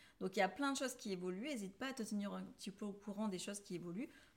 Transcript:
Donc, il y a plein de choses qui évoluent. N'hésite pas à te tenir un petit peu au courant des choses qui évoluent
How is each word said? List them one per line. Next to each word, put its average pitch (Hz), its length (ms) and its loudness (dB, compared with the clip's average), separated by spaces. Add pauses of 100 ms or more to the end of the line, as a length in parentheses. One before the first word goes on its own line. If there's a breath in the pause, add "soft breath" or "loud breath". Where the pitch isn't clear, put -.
(220 loud breath)
Donc, 190 160 0
il - 20 10
y 190 40 10
a 190 60 8
plein 277 220 2
de 262 60 2
choses 262 180 0
qui - 160 -4
évoluent. 185 360 0
N'hésite 208 300 -2
pas 262 100 0
à 269 60 0
te 240 100 -2
tenir 202 300 0
un 185 100 -2
petit - 280 -8
peu 214 140 -6
au 202 80 -2
courant 202 340 -2
des 185 120 2
choses 208 200 -4
qui - 160 -6
évoluent 175 340 -4 (280 loud breath)